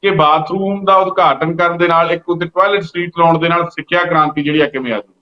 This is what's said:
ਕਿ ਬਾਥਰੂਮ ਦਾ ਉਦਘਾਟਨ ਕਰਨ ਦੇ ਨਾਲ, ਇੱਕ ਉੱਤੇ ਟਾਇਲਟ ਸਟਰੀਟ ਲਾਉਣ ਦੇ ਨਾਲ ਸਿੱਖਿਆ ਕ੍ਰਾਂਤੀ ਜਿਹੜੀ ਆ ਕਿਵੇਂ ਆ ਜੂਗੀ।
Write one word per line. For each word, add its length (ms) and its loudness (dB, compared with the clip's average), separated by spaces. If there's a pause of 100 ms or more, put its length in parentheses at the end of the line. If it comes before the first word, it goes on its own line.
ਕਿ 100 0
ਬਾਥਰੂਮ 720 0
ਦਾ 100 4
ਉਦਘਾਟਨ 600 0
ਕਰਨ 220 0
ਦੇ 100 2
ਨਾਲ, 240 2
ਇੱਕ 180 -6
ਉੱਤੇ 160 -2
ਟਾਇਲਟ 360 0
ਸਟਰੀਟ 380 -8
ਲਾਉਣ 180 4
ਦੇ 120 0
ਨਾਲ 200 0
ਸਿੱਖਿਆ 340 -2
ਕ੍ਰਾਂਤੀ 400 0
ਜਿਹੜੀ 180 0
ਆ 40 4
ਕਿਵੇਂ 260 -6
ਆ 40 -2
ਜੂਗੀ। 260 -10